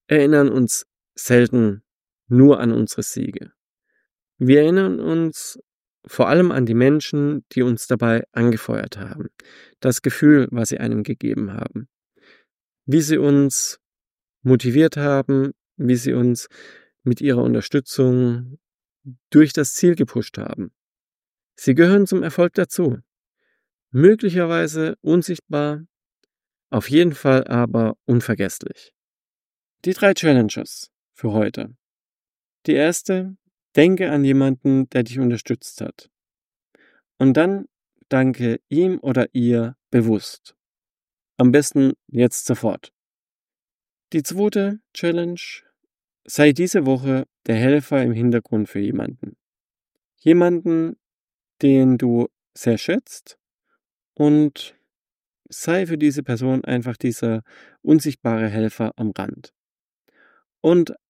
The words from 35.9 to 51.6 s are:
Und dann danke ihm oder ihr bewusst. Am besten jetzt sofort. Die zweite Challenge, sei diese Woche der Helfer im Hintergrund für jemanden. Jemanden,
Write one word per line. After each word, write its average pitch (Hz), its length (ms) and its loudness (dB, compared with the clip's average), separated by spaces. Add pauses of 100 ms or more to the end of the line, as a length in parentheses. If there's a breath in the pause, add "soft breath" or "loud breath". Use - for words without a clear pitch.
Und 131 160 4
dann 190 320 0 (420)
danke 127 600 -2
ihm 180 300 0
oder 127 340 -2
ihr 120 440 -2 (140)
bewusst. - 640 -2 (800)
Am 123 160 4
besten 139 400 2 (160)
jetzt - 380 -2
sofort. - 460 -6 (1200)
Die 156 120 -2
zweite 202 560 -2 (120)
Challenge, 170 480 -4 (840)
sei 147 280 4
diese 175 320 0
Woche 131 440 -2 (180)
der 113 80 0
Helfer 135 480 0
im 120 100 0
Hintergrund 113 560 -2
für 101 120 -8
jemanden. - 560 -8 (800)
Jemanden, 165 800 2 (680)